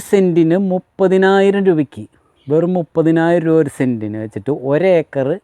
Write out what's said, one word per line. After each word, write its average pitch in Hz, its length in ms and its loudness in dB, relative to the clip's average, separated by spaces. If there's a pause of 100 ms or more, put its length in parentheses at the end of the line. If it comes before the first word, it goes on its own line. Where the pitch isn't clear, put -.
സെൻറ്റിന് 175 520 2 (120)
മുപ്പതിനായിരം 190 1000 0
രൂപയ്ക്ക്, 147 360 -2 (420)
വെറും 165 320 0
മുപ്പതിനായിരം 165 680 0
രൂപ 160 140 2
ഒരു 143 160 -4
സെൻറ്റിന് 110 440 -4
വെച്ചിട്ട് 110 300 -8 (180)
ഒരേക്കർ 151 580 0 (160)